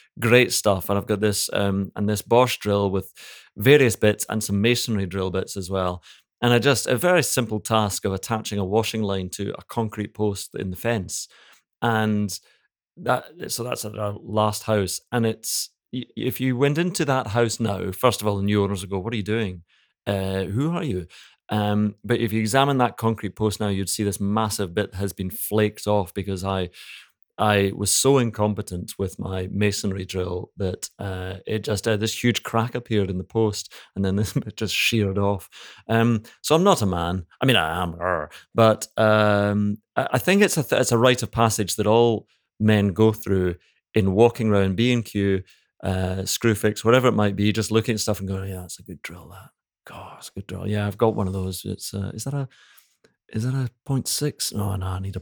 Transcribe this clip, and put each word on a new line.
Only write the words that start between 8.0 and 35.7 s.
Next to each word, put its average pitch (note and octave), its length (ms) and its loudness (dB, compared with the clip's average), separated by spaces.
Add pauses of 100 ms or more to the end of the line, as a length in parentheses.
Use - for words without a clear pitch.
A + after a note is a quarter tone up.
of G2 80 -2
attaching G#2 460 -4
a G2 80 0
washing G#2+ 360 0
line F#2+ 280 -4
to G2+ 280 -6
a - 60 -14
concrete A2 480 -6
post G#2 420 -4
in G2 160 -6
the F2+ 60 -8
fence. A2 500 -4 (540)
And G#2+ 580 0 (600)
that, D#3 520 -6
so A#2 140 -6
that's B2 220 -6
at G#2 120 -10
our G#2 220 -4
last G#2+ 440 0
house. G#2 360 0 (100)
And A#2+ 140 0
it's, - 460 -4 (200)
y-, B2+ 140 -8 (120)
if A2+ 260 -4
you C3 120 0
went C#3+ 220 2
into E3+ 300 -2
that C3 220 0
house A2+ 320 0
now, F#2+ 320 -2
first - 280 0
of G#2 60 -2
all, G2+ 100 0
the G2 60 -2
new G2+ 200 2
owners G2 200 -2
would F#2 80 -10
go, G2 80 -2
"What A2 160 -6
are - 20 -2
you G#2 60 -2
doing? G2 400 -4 (440)
Uh, F#2+ 380 -2
who A#2+ 260 -2
are F3 140 -4
you?" F#2 220 -4 (420)
Um, G#2 460 0 (100)
but A2+ 160 2
if A2+ 100 0
you A2 100 0
examine C3+ 380 2
that A#2+ 200 0
concrete A2 380 -2
post G#2+ 220 -2
now, G#2 100 -2
you'd G2 200 -2
see - 160 -2
this G2+ 160 -2
massive G2+ 540 -2
bit G#2 200 -4
has F#2+ 200 -6
been F#2 160 -8
flaked G#2+ 560 -2
off G#2 260 0
because F#2+ 320 -6
I, F#2+ 260 -2 (680)
I G2+ 380 2
was G2+ 180 -2
so C#3 260 4
incompetent G#2 800 -2
with F#2+ 220 -6
my F#2+ 320 -6
masonry G2 560 0
drill F#2 500 -6
that, G2 320 -4 (120)
uh, F#2 340 -6 (120)
it G#2+ 180 -4
just, G#2 240 -2
uh, G#2+ 80 4
this A2 280 -4
huge A#2+ 200 2
crack A2+ 320 -2
appeared G#2 340 0
in F#2 80 -4
the F#2 60 -6
post, A2 480 -2 (240)
and G2 80 0
then F#2+ 120 2
this G2+ 160 0
<laughs> - 120 -2
bit G#2+ 120 -14
just G#2 180 -4
sheared G2+ 440 0
off. G2+ 320 0 (380)